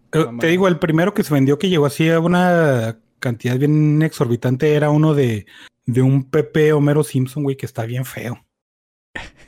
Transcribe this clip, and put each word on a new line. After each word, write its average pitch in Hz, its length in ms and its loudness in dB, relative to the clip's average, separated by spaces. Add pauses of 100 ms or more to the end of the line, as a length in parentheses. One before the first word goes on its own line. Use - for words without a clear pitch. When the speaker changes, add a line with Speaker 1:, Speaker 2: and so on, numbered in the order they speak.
(120)
Speaker 1:
Eh, 156 80 0
Speaker 2:
Mamada. 120 180 -4
Speaker 1:
te 165 80 -2
digo, 185 220 2
el 170 100 0
primero 165 340 0
que 208 100 -2
se 147 120 -4
vendió 139 240 2
que 196 100 -2
llegó 160 160 2
así 156 240 0
a 165 100 2
una 165 800 2 (200)
cantidad 123 400 -4
bien 151 420 2
exorbitante 135 760 0
era 147 140 2
uno 151 240 2
de, 120 320 0 (400)
de 123 160 0
un 135 240 2
Pepe 151 480 0
Homero 147 320 2
Simpson, 135 380 -4
güey, 135 160 -4
que - 80 -12
está - 180 -8
bien 123 220 -8
feo. - 360 -12 (1040)